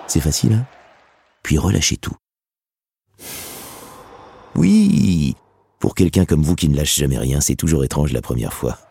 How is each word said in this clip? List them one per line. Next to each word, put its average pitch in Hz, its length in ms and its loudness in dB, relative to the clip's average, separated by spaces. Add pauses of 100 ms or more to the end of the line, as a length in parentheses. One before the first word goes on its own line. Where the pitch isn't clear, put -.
C'est - 140 0
facile, 78 320 0
hein ? 117 140 0 (760)
Puis 78 160 0
relâchez 90 380 0
tout. - 180 -12 (2500)
Oui ! 175 800 4 (460)
Pour - 140 0
quelqu'un 92 300 4
comme 78 180 2
vous 80 120 2
qui 80 140 0
ne 71 80 4
lâche 76 200 -2
jamais 69 220 0
rien, 65 220 -2
c'est - 160 0
toujours 80 260 0
étrange 69 300 0
la 58 100 -2
première 60 300 -4
fois. - 260 -6 (120)